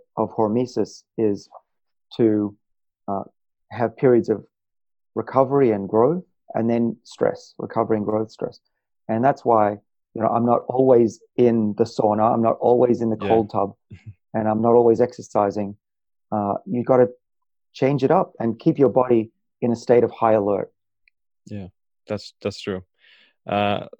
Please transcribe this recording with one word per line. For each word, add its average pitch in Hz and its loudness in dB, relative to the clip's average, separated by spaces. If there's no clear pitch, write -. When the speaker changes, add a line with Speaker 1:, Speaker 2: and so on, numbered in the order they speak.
Speaker 1:
of 110 -2
hormesis 113 -4
is 101 -4
to, 107 0
uh, 98 -6
have 110 -6
periods 120 2
of 101 -4
recovery 127 0
and 98 -4
growth, 143 0
and 113 -2
then 117 -2
stress, - -6
recovery 113 -4
and 104 -6
growth, 110 -4
stress. - -12
And 113 -2
that's 139 -2
why, 107 2
you 113 -8
know, 107 0
I'm 117 -2
not 120 2
always 120 2
in 113 2
the 117 2
sauna, 110 0
I'm 117 -2
not 113 0
always 120 2
in 113 -2
the 110 -4
Speaker 2:
Yeah. 101 -6
Speaker 1:
cold 110 2
tub, 101 -4
Speaker 2:
<laughs> - -20
Speaker 1:
and 110 -4
I'm 110 -2
not 117 4
always 117 6
exercising. 104 -4
Uh, 101 -4
you 120 -4
gotta 127 4
change 135 -2
it 135 2
up 180 0
and 117 -4
keep - 0
your 131 4
body 123 0
in 120 -2
a 117 -2
state 120 2
of 113 0
high 113 0
alert. 101 -2
Speaker 2:
Yeah, 101 -14
that's, - -10
that's 104 -8
true. 92 -8
Uh, 101 -4